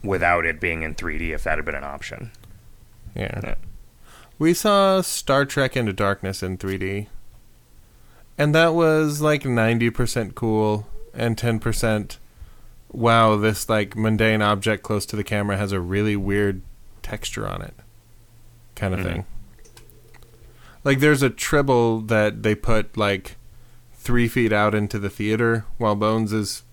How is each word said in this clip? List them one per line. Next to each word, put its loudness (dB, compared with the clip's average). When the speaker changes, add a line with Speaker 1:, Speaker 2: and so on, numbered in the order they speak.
Speaker 1:
without 2
it -2
being -4
in -6
three -6
D -4
if -4
that -2
had -4
been -6
an -8
option. -12
Speaker 2:
Yeah. -8
Speaker 1:
Yeah. -4
Speaker 2:
We 2
saw 4
Star 0
Trek -2
Into 0
Darkness -2
in -6
three -6
D. -6
And 2
that 6
was, 2
like, 2
ninety 2
percent -2
cool 0
and -2
ten 0
percent, -2
"Wow, 4
this, 0
like, 0
mundane 2
object 0
close -2
to -8
the -4
camera -2
has -2
a -2
really 0
weird 0
texture -8
on -6
it" -14
kind -2
of -4
Speaker 1:
Mm-hmm. -4
Speaker 2:
thing. -6
Like, 2
there's 6
a 4
tribble 2
that 2
they 2
put, 0
like, -2
three 2
feet 2
out 2
into 0
the -4
theater 0
while 0
Bones 0
is -4